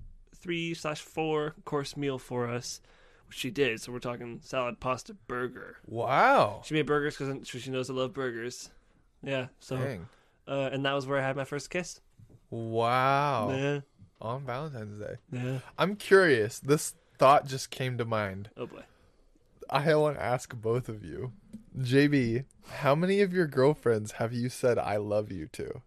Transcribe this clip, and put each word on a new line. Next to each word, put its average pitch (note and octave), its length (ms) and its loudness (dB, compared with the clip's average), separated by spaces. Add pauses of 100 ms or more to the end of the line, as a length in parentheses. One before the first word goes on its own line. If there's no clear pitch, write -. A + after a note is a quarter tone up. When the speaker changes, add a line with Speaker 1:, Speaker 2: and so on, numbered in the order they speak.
(340)
Speaker 1:
three E3 380 -4
slash D3+ 300 -6
four D#3 520 -2 (120)
course C#3+ 300 -4
meal C#3 220 -2
for B2 300 -4
us, A#2+ 320 -6 (460)
which - 100 -18
she B2+ 140 -4
did. A2+ 320 2
So C3 100 -12
we're B2 60 -6
talking A#2+ 440 -8
salad, B2 380 -4
pasta, B2 340 -4
burger. B2 720 -8
Speaker 2:
Wow. B2 800 4
Speaker 1:
She - 100 -8
made D3+ 120 2
burgers D3 320 0
'cause C3+ 280 -6
she B2 240 -10
knows B2+ 200 -4
I C3 40 -6
love B2+ 200 -2
burgers. B2 560 -6 (520)
Yeah, C3+ 260 -4 (100)
so, - 180 -8
Speaker 2:
Dang. B2+ 320 -6 (380)
Speaker 1:
uh, C3+ 260 -2
and C#3 140 -2
that C#3 60 2
was C#3 140 -2
where C#3 120 0
I C3 40 0
had C3+ 140 0
my C3+ 80 -4
first C#3+ 260 -8
kiss. - 300 -6 (500)
Speaker 2:
Wow. A#2 1000 2
Speaker 1:
Yeah. C#3 300 -2 (400)
Speaker 2:
On B2+ 240 -6
Valentine's A#2+ 560 -8
Day. - 160 -10 (140)
Speaker 1:
Yeah. B2+ 300 -6 (180)
Speaker 2:
I'm F#3 180 0
curious. D3+ 600 6
This C#3+ 360 0 (240)
thought C3+ 280 8
just C3 240 -8
came B2+ 280 -4
to A#2+ 60 0
mind. G#2 520 -4
Speaker 1:
Oh, B2 100 -8
boy. - 160 -16 (880)
Speaker 2:
I D3 240 4
wanna D3+ 240 2
ask B2 360 -2
both A#2 340 -2
of G#2+ 160 -12
you. A2 280 -8 (460)
J C3+ 300 6
B, B2+ 340 2 (260)
how C#3 260 2
many F#3 260 2
of G3 120 2
your F3 140 2
girlfriends B2+ 680 2
have A#2 200 -4
you A#2+ 160 -2
said, B2 300 2
"I G2+ 180 0
love G#2 340 0
you" E2+ 180 -8
to? - 380 -10